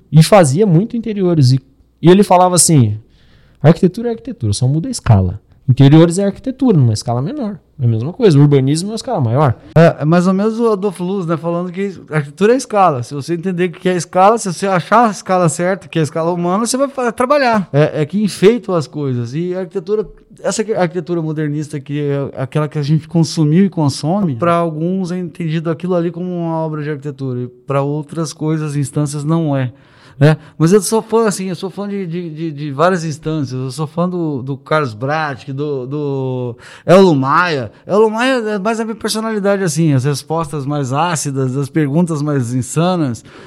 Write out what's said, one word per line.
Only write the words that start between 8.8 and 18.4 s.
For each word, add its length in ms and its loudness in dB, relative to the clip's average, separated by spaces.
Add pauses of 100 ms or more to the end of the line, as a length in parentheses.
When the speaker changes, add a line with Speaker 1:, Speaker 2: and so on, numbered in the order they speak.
Speaker 1:
é 20 -8
uma 40 -8
escala 260 -4
maior." 340 2 (180)
Speaker 2:
É, 260 6
é 60 -4
mais 220 2
ou 60 2
menos 260 -2
o 100 2
Adolfo 340 -2
Luz, 220 -4
né, 120 -2
falando 340 -6
que 260 -8 (120)
arquitetura 440 0
é 40 2
escala. 460 0
Se 100 -12
você 220 -6
entender 340 -2
o 20 -10
que 160 -8
é 80 2
escala, 420 2
se 140 -6
você 160 -6
achar 400 2
a 40 -4
escala 360 0
certa, 400 -4
que 100 -8
é 40 2
a 20 0
escala 280 -2
humana, 340 -2
você 100 -4
vai 140 -2
fa-, 220 -4
trabalhar. 600 0
É, 300 0
é 40 -2
que 160 -4
enfeitam 540 2